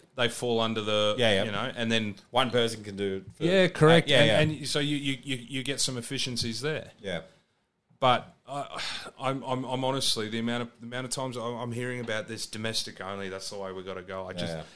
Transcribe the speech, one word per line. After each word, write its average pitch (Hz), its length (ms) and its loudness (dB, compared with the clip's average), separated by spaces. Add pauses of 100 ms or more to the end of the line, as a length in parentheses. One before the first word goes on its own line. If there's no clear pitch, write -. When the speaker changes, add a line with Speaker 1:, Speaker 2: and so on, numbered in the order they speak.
(160)
Speaker 1:
they 120 140 4
fall 117 320 0
under 110 200 0
the, 104 360 2
Speaker 2:
Yeah, 113 160 6
yeah. 95 100 4
Speaker 1:
you 110 80 -2
know, 110 240 -2
and 117 160 -2
then 110 240 0 (160)
Speaker 2:
One 123 180 2
person 110 340 0
can 101 120 -10
do 98 220 0
it - 180 -14
for - 80 -4
Speaker 1:
Yeah, 185 240 6
correct. 156 400 6
Speaker 2:
Yeah, 139 160 8
Speaker 1:
And, 131 280 6
Speaker 2:
yeah. 151 80 -4
Speaker 1:
and 139 80 -6
so 151 120 0
you, 147 180 0
you, 139 260 -2
you, 135 140 -4
you 127 260 -6
get 131 180 -2
some 131 160 0
efficiencies 120 640 -4
there. 147 300 -4 (100)
Speaker 2:
Yeah. 90 200 -4 (800)
Speaker 1:
But 123 340 2 (140)
I, 139 320 -8 (400)
I'm, 135 240 -2
I'm, 131 220 -4
I'm 127 180 -2
honestly, 131 460 0
the 113 100 -4
amount 120 240 -2
of, 120 60 -10 (100)
the 117 80 -14
amount 123 180 -8
of 120 60 -10
times 131 240 -6
I'm, 120 200 -6
I'm 120 160 -6
hearing 123 280 -4
about 110 280 -4
this 110 200 -8
domestic 110 540 -4
only, 98 280 -8
that's 95 200 -8
the 104 80 -10
way 98 140 -8
we 95 120 -8
gotta 92 180 -10
go. 95 260 -10
I 92 60 -8
just, 85 220 -4
Speaker 2:
Yeah. 80 80 -8 (120)